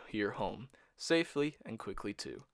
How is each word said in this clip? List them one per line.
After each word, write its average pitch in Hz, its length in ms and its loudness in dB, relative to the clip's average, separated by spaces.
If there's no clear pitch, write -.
here 104 240 2
home, 107 360 -2
safely 151 680 2
and 113 140 -6
quickly, 104 360 -4
too. - 400 -8